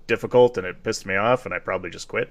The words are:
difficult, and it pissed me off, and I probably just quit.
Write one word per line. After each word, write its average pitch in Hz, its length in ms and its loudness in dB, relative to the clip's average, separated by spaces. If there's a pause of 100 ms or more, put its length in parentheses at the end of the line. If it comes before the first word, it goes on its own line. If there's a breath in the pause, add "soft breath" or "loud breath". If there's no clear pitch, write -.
difficult, 120 520 4
and 92 100 -6
it 90 160 -12
pissed 113 220 -6
me 95 100 -2
off, 117 300 2
and 90 100 -8
I 87 40 -4
probably 92 300 -6
just - 200 -14
quit. 110 220 -4